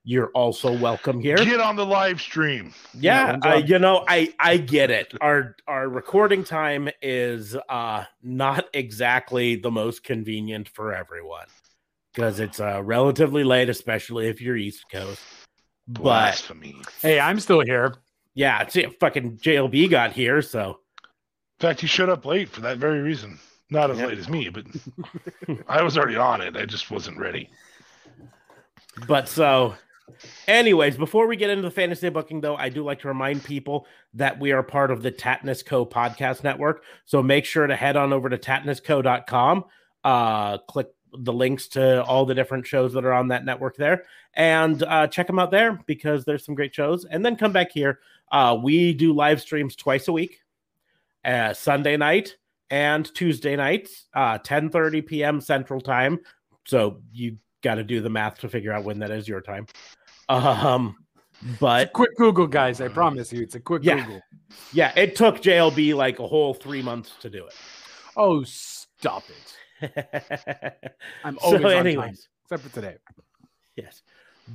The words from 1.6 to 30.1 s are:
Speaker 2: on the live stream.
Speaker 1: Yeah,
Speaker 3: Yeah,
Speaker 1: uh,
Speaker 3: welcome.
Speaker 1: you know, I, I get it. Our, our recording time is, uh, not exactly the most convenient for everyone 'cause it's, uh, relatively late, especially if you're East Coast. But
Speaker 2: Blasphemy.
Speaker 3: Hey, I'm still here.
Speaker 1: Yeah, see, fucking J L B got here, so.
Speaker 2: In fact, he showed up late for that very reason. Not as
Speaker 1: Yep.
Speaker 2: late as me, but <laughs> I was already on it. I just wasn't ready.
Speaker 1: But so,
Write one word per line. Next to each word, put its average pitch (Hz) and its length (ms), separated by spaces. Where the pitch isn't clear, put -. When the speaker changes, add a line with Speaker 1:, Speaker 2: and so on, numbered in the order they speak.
Speaker 2:
on 214 160
the 202 80
live 196 340
stream. 139 540
Speaker 1:
Yeah, 214 340
Speaker 3:
Yeah, - 40
Speaker 1:
uh, 135 100
Speaker 3:
welcome. 156 280
Speaker 1:
you 185 100
know, 185 260
I, 170 320
I 170 200
get 139 340
it. 107 300
Our, 143 340
our 135 220
recording 190 560
time 147 460
is, 120 540
uh, 117 340
not 131 520
exactly 123 840
the 120 160
most 113 320
convenient 110 640
for 107 260
everyone 85 540
'cause 110 280
it's, 104 180
uh, 101 240
relatively 135 640
late, 127 240
especially 113 580
if 113 140
you're 120 160
East 101 340
Coast. 95 300
But 113 160
Speaker 2:
Blasphemy. 95 720
Speaker 3:
Hey, 156 180
I'm 175 200
still 180 220
here. 123 340
Speaker 1:
Yeah, 123 300
see, - 220
fucking 123 380
J 160 200
L 135 100
B 143 200
got 117 240
here, 127 300
so. 101 380
Speaker 2:
In 170 80
fact, 165 140
he 170 40
showed 180 240
up 151 160
late 175 240
for - 120
that 123 180
very 147 200
reason. 127 380
Not 147 220
as 120 80
Speaker 1:
Yep. 123 100
Speaker 2:
late 110 80
as 92 100
me, 139 220
but - 160
<laughs> - 500
I 151 160
was 156 160
already 123 160
on 117 260
it. 90 160
I 104 80
just 107 240
wasn't 90 300
ready. - 320
Speaker 1:
But 139 220
so, 135 460